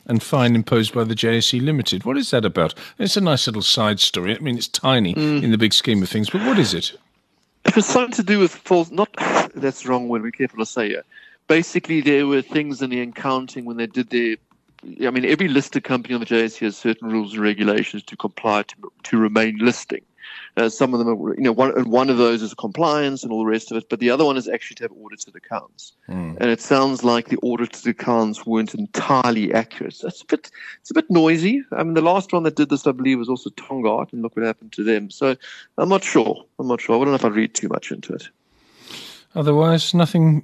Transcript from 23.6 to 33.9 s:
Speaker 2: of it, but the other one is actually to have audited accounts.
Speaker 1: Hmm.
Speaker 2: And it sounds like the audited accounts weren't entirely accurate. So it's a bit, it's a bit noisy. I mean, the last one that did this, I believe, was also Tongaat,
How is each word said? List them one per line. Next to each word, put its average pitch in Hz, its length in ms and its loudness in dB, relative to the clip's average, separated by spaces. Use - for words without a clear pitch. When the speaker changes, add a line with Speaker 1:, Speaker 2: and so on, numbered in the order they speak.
Speaker 2:
of 113 60 -4
it, 110 120 -8
but 113 100 -4
the 120 100 2
other 143 160 4
one 139 100 2
is 123 120 -4
actually - 280 -6
to 120 80 -14
have 107 80 -8
audited 104 340 -18
accounts. - 580 -14
Speaker 1:
Hmm. 87 320 -8
Speaker 2:
And 120 100 2
it 113 120 2
sounds 135 420 2
like 120 260 2
the - 80 0
audited 120 500 -4
accounts 113 580 0
weren't 113 280 -2
entirely 113 800 0
accurate. - 420 -4
So - 120 -10
it's - 140 -12
a - 40 -20
bit, - 260 -4
it's - 100 -12
a - 20 -6
bit 320 160 0
noisy. 170 600 4
I 156 120 -2
mean, 165 100 -2
the 165 80 4
last 180 320 2
one 175 100 2
that 156 120 0
did 147 140 2
this, 143 180 -2
I 139 40 4
believe, 131 280 0
was 117 100 -4
also 123 220 -6
Tongaat, 120 600 -4